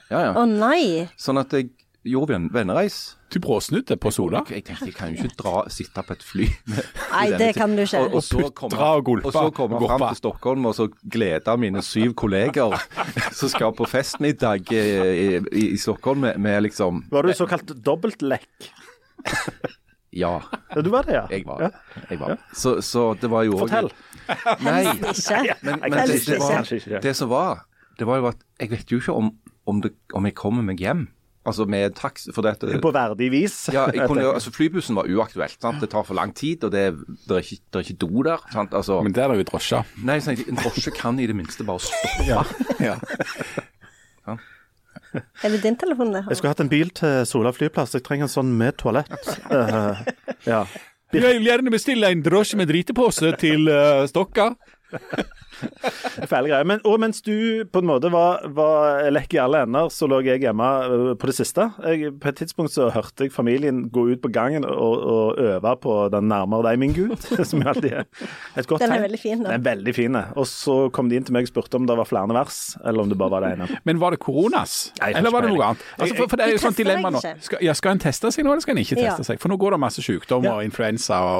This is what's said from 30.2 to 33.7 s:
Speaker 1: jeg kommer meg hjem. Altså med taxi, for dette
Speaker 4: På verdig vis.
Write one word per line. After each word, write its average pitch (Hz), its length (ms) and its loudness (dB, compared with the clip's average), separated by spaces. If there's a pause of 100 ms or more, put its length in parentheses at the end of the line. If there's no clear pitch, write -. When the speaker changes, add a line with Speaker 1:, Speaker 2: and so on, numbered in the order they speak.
Speaker 1:
jeg 101 100 -2
kommer 113 300 -2
meg 95 160 -4
hjem. 123 280 -2 (380)
Altså 107 180 -2
med 101 300 0
taxi, - 400 -10
for 110 80 -2
dette 117 400 0
Speaker 4:
På 160 80 4
verdig 120 400 0
vis. 160 400 0